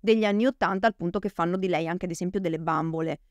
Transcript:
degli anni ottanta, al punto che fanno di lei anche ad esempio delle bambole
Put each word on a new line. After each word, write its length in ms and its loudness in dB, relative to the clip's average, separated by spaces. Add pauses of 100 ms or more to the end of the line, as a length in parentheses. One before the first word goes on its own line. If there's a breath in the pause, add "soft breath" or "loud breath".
degli 220 4
anni 220 4
ottanta, 400 0
al 80 2
punto 240 -4
che 100 -4
fanno 280 -2
di 100 -2
lei 200 0
anche 180 -4
ad 60 -6
esempio 280 -4
delle 180 -2
bambole 640 -2 (120)